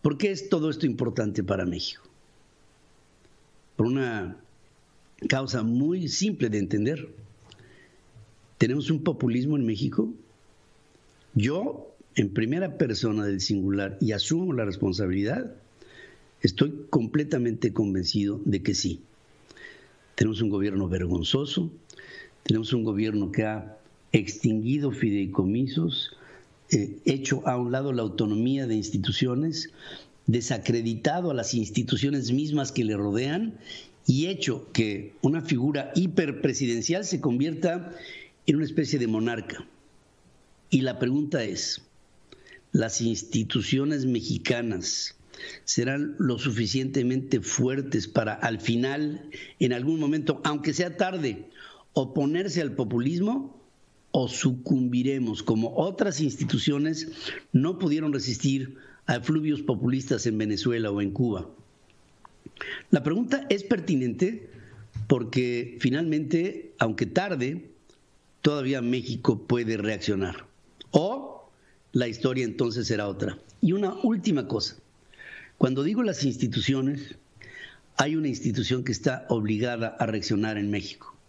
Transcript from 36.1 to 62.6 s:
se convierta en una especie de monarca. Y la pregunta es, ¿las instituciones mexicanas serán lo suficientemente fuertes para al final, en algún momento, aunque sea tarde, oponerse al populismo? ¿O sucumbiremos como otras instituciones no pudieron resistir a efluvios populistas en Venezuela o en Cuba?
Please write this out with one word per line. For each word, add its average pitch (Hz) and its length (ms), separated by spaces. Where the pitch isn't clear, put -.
se 180 160
convierta 160 720
en 147 100
una 156 80
especie 151 340
de 120 80
monarca. 110 600
Y 143 100
la 131 180
pregunta 139 460
es, - 380
¿las 113 280
instituciones 127 1080
mexicanas 117 1080
serán 135 540
lo 127 200
suficientemente 127 1000
fuertes 127 680
para 110 240
al 113 280
final, 139 680
en 127 120
algún 143 280
momento, 151 420
aunque 151 300
sea 175 240
tarde, 175 520
oponerse 156 680
al 139 100
populismo? 165 880
¿O 127 140
sucumbiremos 127 1120
como 113 320
otras 185 460
instituciones 151 880
no 165 260
pudieron 156 340
resistir 131 640
a 120 100
efluvios 151 460
populistas 123 640
en 110 100
Venezuela 107 540
o 101 100
en 98 120
Cuba? 104 360